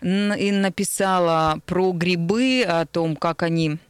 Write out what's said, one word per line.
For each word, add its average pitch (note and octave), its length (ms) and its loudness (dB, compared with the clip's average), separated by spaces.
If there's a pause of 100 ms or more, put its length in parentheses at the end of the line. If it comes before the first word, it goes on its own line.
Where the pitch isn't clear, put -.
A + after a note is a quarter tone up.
н-, G3+ 360 0
и G3+ 140 -2
написало F3+ 1120 0
про F#3 280 0
грибы, F#3+ 760 0
о E3 180 0
том, D#3+ 300 -2
как E3 280 -4
они E3 340 0 (120)